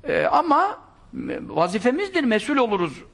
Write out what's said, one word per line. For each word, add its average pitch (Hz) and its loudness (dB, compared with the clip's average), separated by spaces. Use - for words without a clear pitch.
E, - 0
ama 302 2
vazifemizdir, 247 0
mesul 233 0
oluruz 196 0